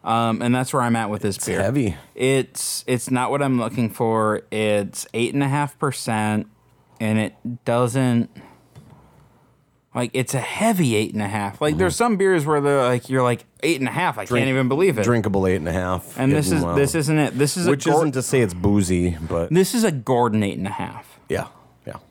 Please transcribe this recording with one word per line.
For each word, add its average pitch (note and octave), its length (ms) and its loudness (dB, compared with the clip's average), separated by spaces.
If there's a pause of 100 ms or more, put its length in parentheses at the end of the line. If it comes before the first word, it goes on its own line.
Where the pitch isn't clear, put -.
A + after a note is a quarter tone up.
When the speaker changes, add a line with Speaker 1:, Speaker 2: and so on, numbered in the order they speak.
Speaker 1:
Um, A2+ 380 0
and A#2+ 120 0
that's B2+ 200 -2
where C#3+ 80 2
I'm A#2 140 2
at A2 160 -2
with G#2+ 100 -4
this G2+ 160 -2
Speaker 2:
It's - 80 -8
Speaker 1:
beer. F2+ 160 -2
Speaker 2:
heavy. G#2+ 340 0 (200)
Speaker 1:
It's, - 720 -2
it's B2 240 -2
not B2 200 0
what C#3 120 0
I'm C3 160 0
looking A2+ 300 -2
for. A2 520 0 (100)
It's G#2 640 -2
eight A#2 220 -2
and C#3+ 80 2
a C#3 40 0
half C#3+ 320 -2
percent, G#2+ 680 -2 (520)
and G#2+ 200 0
it - 160 -4 (300)
doesn't, A#2+ 680 0 (1600)
like, A#2+ 200 -2
it's B2+ 200 -2
a C3+ 60 -2
heavy F3 560 0
eight G#2+ 180 0
and G#2+ 80 -2
a G2+ 60 -4
half. G2+ 340 -4
Like, D3+ 160 0
there's F3 160 2
Speaker 2:
Mm-hmm. - 100 -6
Speaker 1:
some A#3 140 2
beers F#3 300 2
where D3+ 140 2
they're C#3+ 220 2
like, B2 260 0
you're C3 140 2
like, A#2+ 220 0 (160)
"Eight D3+ 180 0
and C3 80 -2
a A2+ 40 -4
half? C3+ 260 -2
I G#2 80 -8
Speaker 2:
Drink-, A#2+ 200 0
Speaker 1:
can't C3+ 40 0
even C3 200 2
believe D3+ 280 2
it." G#2 60 0
Speaker 2:
drinkable G2+ 420 2
eight F#2 120 2
and D#2 100 -4
a E2+ 60 -2
half. F2+ 440 -4
Speaker 1:
And C3 140 2
this D3+ 160 2
Speaker 2:
Hidden E3 120 2
Speaker 1:
is, - 60 0
Speaker 2:
well. E2+ 100 -2
Speaker 1:
this C#3 200 2
isn't D#3 240 2
it. C3+ 180 0
This C#3+ 200 0
is E3+ 100 0
Speaker 2:
Which C#3+ 180 0
Speaker 1:
a E3 60 2
Gor-, D3+ 80 6
Speaker 2:
isn't D#3 140 0
to B2+ 100 -2
say C3 180 2
it's G2 140 0
boozy, F2+ 680 2
but E2+ 300 -4
Speaker 1:
this F3+ 240 2
is A#3 80 2
a G#3+ 80 2
Gordon A#2+ 500 2
eight G2 160 -2
and F#2 80 -6
a G2+ 60 -6
half. - 480 -12 (100)
Speaker 2:
Yeah, - 180 -4 (380)
yeah. G#1 120 -14 (140)